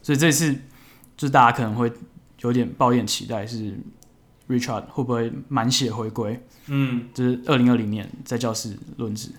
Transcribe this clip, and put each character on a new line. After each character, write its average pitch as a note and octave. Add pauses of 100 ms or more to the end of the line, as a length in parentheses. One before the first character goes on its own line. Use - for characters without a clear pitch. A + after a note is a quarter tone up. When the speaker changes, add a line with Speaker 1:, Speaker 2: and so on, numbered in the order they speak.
Speaker 1:
所 D3
以 -
这 D#3+
次 D3 (640)
就 D3+
是 C#3
大 B2+
家 B2
可 B2+
能 G#2+
会 A#2+ (500)
有 A#2+
点 A#2+
抱 B2
一 B2
点 A2+
期 -
待， A2
是 A2 (720)
Richard B2
会 -
不 B2
会 A#2 (160)
满 B2
血 B2
回 A2
归？ A2+ (260)
Speaker 2:
嗯。 C3
Speaker 1:
就 B2+
是 B2
二 D3
零 B2
二 A#2+
零 G#2+
年 G#2+ (140)
在 B2
教 A#2
室 G#2+ (220)
论 G#2+
职。 G#2+